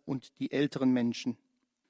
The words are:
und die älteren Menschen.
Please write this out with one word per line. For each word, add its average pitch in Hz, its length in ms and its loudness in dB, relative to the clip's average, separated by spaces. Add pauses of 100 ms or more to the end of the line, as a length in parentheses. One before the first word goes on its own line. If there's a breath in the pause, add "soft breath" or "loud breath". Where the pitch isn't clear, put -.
und - 340 -8
die 131 140 -6
älteren 135 400 2
Menschen. 120 440 0 (540)